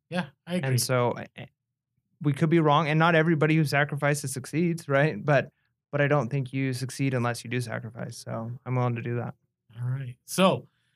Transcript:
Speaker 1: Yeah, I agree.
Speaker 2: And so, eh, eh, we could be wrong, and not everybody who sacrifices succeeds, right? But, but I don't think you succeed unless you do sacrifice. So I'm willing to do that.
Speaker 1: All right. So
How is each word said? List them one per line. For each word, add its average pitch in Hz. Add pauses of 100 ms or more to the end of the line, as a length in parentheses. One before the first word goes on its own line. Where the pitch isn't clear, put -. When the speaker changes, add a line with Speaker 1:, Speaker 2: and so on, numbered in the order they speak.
Speaker 1:
Yeah, 170 (200)
I 175
agree. 135
Speaker 2:
And 123
so, 123
eh, - (120)
eh, - (760)
we 147
could 160
be 170
wrong, 151
and 156
not 165
everybody 156
who 160
sacrifices 143
succeeds, 165
right? 139
But, 139 (400)
but 143
I 143
don't 139
think 127
you 135
succeed 131
unless 120
you 117
do 123
sacrifice. 117
So 113 (140)
I'm 127
willing 123
to 113
do 120
that. 120 (480)
Speaker 1:
All 123
right. 127 (100)
So 175 (280)